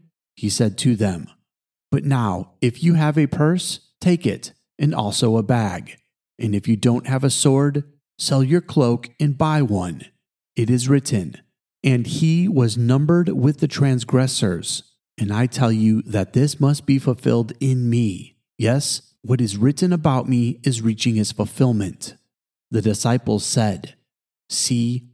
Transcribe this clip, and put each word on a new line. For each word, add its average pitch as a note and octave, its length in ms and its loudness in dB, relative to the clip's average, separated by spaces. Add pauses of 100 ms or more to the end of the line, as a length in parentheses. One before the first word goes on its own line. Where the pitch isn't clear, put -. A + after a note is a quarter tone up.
(340)
He - 140 -6
said G#2 300 -2
to B2 180 2
them, G2 320 -2 (600)
"But C#3+ 140 -2
now, A2+ 480 -2 (100)
if A#2+ 200 -2
you E3+ 120 4
have D3+ 240 2
a D3 80 2
purse, D#3+ 540 -2 (200)
take F3 240 0
it, - 280 -4 (260)
and D3 160 0
also A2 420 0
a A2+ 60 2
bag. G#2 540 -2 (420)
And A2 160 -2
if G2+ 140 -4
you A2+ 80 2
don't A#2+ 320 0
have C3 160 -2
a C3+ 60 2
sword, C#3+ 520 0 (340)
sell C3+ 280 0
your D#3+ 160 2
cloak B2 580 0
and D3 180 0
buy D#3 240 0
one. F2+ 440 -2 (500)
It A#2 160 -2
is B2 180 2
written, A#2 500 0 (440)
'And B2 240 2
he E3 400 0
was B2+ 320 2
numbered D3 520 2
with C#3 280 0
the E3 80 0
transgressors.' B2+ 1160 0 (340)
And G#2 140 -2
I A#2 160 0
tell A#2 240 0
you A2 300 2
that G2+ 300 -4
this C#3+ 280 0
must C#3+ 260 0
be C3+ 140 2
fulfilled A#2 580 -2
in B2+ 320 0
me. G#2+ 460 -2 (200)
Yes, B2 460 -2 (200)
what B2 180 2
is G#2 160 0
written C#3+ 360 2
about D3+ 360 0
me A#2+ 340 0
is B2 180 -2
reaching A2+ 360 0
its G#2+ 160 0
fulfillment." G#2+ 840 -2 (560)
The G#2+ 120 -2
disciples A2 600 -2
said, G#2+ 520 -4 (520)
"See, A#2+ 640 -2